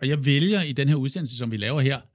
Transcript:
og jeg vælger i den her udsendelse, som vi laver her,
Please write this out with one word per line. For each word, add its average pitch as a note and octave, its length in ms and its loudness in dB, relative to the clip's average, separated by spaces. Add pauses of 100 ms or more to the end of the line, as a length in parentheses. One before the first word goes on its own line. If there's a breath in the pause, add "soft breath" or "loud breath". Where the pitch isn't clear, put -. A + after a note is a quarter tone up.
og C3 80 -2
jeg C#3+ 160 0
vælger E3 380 2
i D3 100 -4
den C#3 160 0
her D3+ 60 4
udsendelse, C3+ 420 -4
som A#2 140 -4
vi A2+ 60 -4
laver A2+ 240 -2
her, C3+ 200 2 (140)